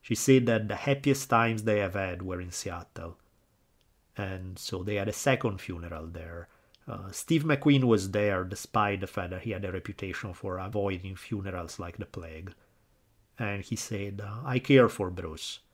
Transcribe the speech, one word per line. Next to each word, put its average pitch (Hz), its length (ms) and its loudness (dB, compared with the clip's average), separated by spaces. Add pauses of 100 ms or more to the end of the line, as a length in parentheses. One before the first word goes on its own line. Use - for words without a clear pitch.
She 113 140 0
said 131 320 6
that 110 200 2
the 101 100 -4
happiest 139 520 0
times 113 340 4
they 107 160 4
have 95 140 0
had 92 300 -4
were 90 180 -4
in 90 100 -10
Seattle, 87 680 -10 (1000)
and 92 400 -6
so - 240 -6
they 104 140 -2
had 101 140 0
a 101 40 -4
second 120 480 0
funeral 82 460 -10
there. 85 400 -12 (400)
Uh, 95 240 -10
Steve 160 320 2
McQueen 143 400 6
was 101 280 4
there, 101 320 2
despite 101 580 0
the 98 60 -6
fact 92 220 -6
that 92 140 -8
he 110 80 -4
had 98 140 -4
a 92 60 -4
reputation 95 600 -8
for 92 240 -6
avoiding 92 580 -2
funerals 92 640 -6
like 87 200 -10
the 101 80 -8
plague. 82 500 -12 (840)
And 101 260 -4
he - 120 -4
said, 101 500 -6
uh, 107 180 -8
"I 127 140 0
care 127 320 8
for 92 220 -2
Bruce. 85 480 -8 (140)